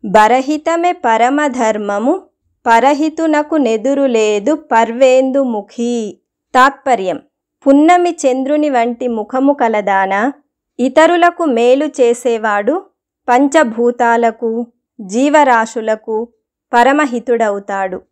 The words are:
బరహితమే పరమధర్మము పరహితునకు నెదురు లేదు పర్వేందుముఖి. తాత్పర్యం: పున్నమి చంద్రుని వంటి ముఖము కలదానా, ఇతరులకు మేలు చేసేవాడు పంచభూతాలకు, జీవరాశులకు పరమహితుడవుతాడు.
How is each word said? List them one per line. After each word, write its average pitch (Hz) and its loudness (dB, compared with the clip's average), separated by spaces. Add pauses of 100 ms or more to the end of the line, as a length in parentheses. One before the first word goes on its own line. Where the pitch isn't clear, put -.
బరహితమే 269 0
పరమధర్మము 240 -2 (440)
పరహితునకు 302 0
నెదురు 269 0
లేదు 214 0 (200)
పర్వేందుముఖి. 240 0 (580)
తాత్పర్యం: 247 0 (460)
పున్నమి 339 4
చంద్రుని 294 -2
వంటి 240 -2
ముఖము 247 -2
కలదానా, 202 -2 (580)
ఇతరులకు 339 2
మేలు 254 2 (120)
చేసేవాడు 226 0 (520)
పంచభూతాలకు, 240 0 (500)
జీవరాశులకు 226 -2 (560)
పరమహితుడవుతాడు. 233 -2 (140)